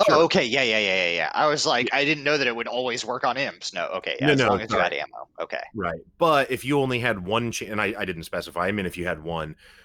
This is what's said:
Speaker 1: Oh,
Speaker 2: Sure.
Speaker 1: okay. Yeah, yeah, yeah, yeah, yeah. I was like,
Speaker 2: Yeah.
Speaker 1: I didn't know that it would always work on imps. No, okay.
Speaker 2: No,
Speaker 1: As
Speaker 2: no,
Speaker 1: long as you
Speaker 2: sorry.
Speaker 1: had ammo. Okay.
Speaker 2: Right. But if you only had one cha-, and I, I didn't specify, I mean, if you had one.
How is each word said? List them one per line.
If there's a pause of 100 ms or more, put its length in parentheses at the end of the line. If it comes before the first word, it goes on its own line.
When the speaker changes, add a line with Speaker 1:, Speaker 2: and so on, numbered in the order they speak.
Speaker 1:
Oh,
Speaker 2:
Sure.
Speaker 1:
okay.
Yeah,
yeah,
yeah, (100)
yeah,
yeah.
I
was
like,
Speaker 2:
Yeah.
Speaker 1:
I
didn't
know
that
it
would
always
work
on
imps.
No,
okay.
Speaker 2:
No,
Speaker 1:
As
Speaker 2:
no,
Speaker 1:
long
as
you
Speaker 2:
sorry.
Speaker 1:
had
ammo. (120)
Okay. (120)
Speaker 2:
Right. (180)
But
if
you
only
had
one
cha-,
and
I,
I
didn't
specify,
I
mean,
if
you
had
one. (300)